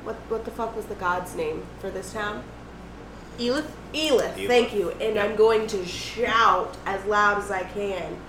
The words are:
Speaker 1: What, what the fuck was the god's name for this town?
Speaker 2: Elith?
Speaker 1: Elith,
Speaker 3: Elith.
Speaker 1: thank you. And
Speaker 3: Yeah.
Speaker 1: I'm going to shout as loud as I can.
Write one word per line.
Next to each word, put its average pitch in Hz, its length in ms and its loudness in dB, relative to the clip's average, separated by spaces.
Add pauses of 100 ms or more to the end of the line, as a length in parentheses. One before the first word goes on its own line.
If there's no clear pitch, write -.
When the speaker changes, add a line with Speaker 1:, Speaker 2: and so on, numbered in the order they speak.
Speaker 1:
What, 220 140 -6 (100)
what 220 180 -2
the 233 60 -6
fuck 226 240 -4
was 214 100 -6
the 214 100 -8
god's 180 400 -2
name 160 280 -2 (160)
for 196 100 -6
this 185 240 -8
town? 214 300 -4 (960)
Speaker 2:
Elith? 262 260 0 (280)
Speaker 1:
Elith, 285 420 2
Speaker 3:
Elith. 196 120 -4
Speaker 1:
thank 233 260 6
you. 190 180 2 (100)
And 214 140 0
Speaker 3:
Yeah. 208 80 2
Speaker 1:
I'm 214 120 0
going 220 320 6
to 196 180 -2
shout 214 880 2 (100)
as 190 200 -2
loud 208 340 6
as 196 100 -6
I 185 140 -2
can. 185 540 -4 (120)